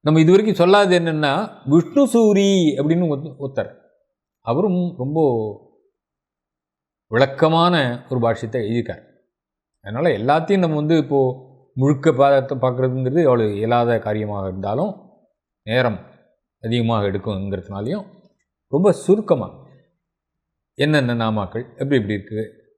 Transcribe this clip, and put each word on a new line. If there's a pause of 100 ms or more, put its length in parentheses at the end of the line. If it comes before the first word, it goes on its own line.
நம்ம
இது
வரைக்கும்
சொல்லாதது
என்னன்னா,
விஷ்ணு
சூரி (260)
அப்படின்னு
ஒருத்த-,
ஒருத்தர். (640)
அவரும்
ரொம்ப (1900)
விளக்கமான
ஒரு
பாஷ்யத்தை
எழுதியிருக்கார். (800)
அதனால
எல்லாத்தையும்
நம்ம
வந்து
இப்போ (540)
முழுக்க
பாதத்தை
பார்க்கறதுங்கிறது
அவ்வளவு
இயலாத
காரியமாக
இருந்தாலும், (680)
நேரம் (640)
அதிகமாக
எடுக்குங்கிறதுனாலையும், (640)
ரொம்ப
சுருக்கமா (1080)
என்னென்ன
நாமாக்கள்,
எப்படி
எப்படி
இருக்கு (260)